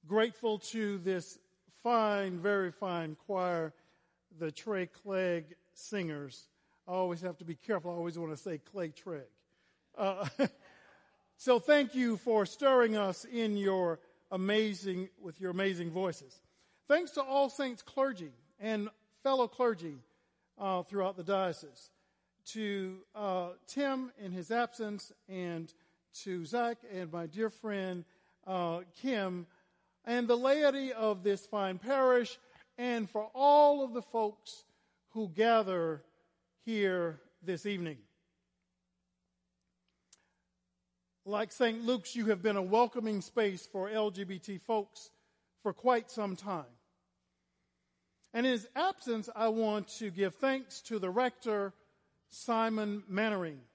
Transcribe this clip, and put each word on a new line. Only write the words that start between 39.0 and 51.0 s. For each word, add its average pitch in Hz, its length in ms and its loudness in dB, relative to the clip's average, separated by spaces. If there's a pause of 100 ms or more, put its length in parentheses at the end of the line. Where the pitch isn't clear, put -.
Like 208 260 -2
Saint 233 320 2
Luke's, 240 320 0
you 226 120 0
have 196 160 2
been 214 120 2
a 196 60 0
welcoming 220 600 2
space 202 500 -2
for 196 180 -4
L 214 220 0
G 190 120 -10
B 185 160 -10
T 190 200 -10
folks - 500 -4 (540)
for 196 100 -2
quite 233 380 2
some 196 240 -4
time. 170 300 -8 (1700)
And 240 120 2
in 262 60 6
his 226 240 0
absence, 254 600 -2
I 226 120 2
want 220 400 2 (120)
to 208 120 -4
give 185 240 0
thanks 269 460 -2
to 220 180 -4
the 185 100 -2